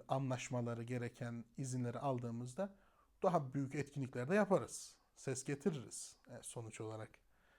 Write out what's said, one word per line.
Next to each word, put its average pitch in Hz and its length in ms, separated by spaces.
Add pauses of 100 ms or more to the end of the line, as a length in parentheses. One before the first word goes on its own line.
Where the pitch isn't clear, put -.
anlaşmaları, 123 760
gereken 120 600 (140)
izinleri 123 400
aldığımızda 123 760 (480)
daha 160 320
büyük 139 200
etkinlikler 131 540
de 185 60
yaparız. 190 600 (200)
Ses - 280
getiririz. - 720 (140)
E, 120 120
sonuç 113 380
olarak 110 300 (480)